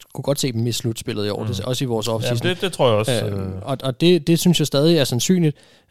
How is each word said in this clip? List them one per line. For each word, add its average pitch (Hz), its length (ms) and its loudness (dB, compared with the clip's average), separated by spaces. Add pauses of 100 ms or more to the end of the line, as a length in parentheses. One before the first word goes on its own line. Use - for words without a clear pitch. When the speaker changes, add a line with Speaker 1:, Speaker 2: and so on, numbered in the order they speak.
(140)
Speaker 1:
kunne 135 80 -8
godt 139 180 -2
se 135 120 -2
dem 113 140 -2
i 120 60 0
slutspillet 107 540 -4
i 104 40 -2
år, - 120 -4
Speaker 2:
Mm. 110 60 -6
Speaker 1:
det, 98 120 -4
også 127 240 -4
i - 20 0
vores 113 200 -2
Speaker 2:
Jamen, 117 100 0
Speaker 1:
offseason. 120 320 -2
Speaker 2:
det, 180 120 -2
det 185 120 -4
tror 143 160 2
jeg 110 80 4
også, 113 300 0
Speaker 1:
Øhm, 98 300 -6
Speaker 2:
øh. 95 60 -10
Speaker 1:
og, 135 200 -6
og 131 180 -6
det, 170 260 4
det 165 120 4
synes 175 200 4
jeg 151 80 0
stadig 156 320 2
er 139 60 2
sandsynligt. 151 520 2 (340)